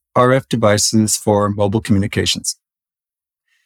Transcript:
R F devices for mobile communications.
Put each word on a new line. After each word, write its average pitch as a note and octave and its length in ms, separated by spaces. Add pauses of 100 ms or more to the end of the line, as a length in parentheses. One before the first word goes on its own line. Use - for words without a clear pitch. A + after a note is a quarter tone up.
(160)
R B2+ 160
F C3+ 160
devices G#2+ 680
for G#2 340
mobile G#2 320
communications. - 760 (1080)